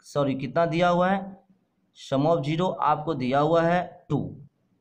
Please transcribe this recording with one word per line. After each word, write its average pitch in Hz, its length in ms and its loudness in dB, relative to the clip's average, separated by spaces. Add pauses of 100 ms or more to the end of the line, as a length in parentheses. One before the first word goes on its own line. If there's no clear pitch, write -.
सॉरी 135 300 0
कितना 151 320 -2
दिया 175 220 2
हुआ 180 200 2
है, 196 120 0 (760)
sum 135 300 -2
of 170 180 2
zero 165 360 0
आपको 151 340 0
दिया 127 260 0
हुआ 165 220 2
है 175 200 2 (260)
टू। 143 100 0 (600)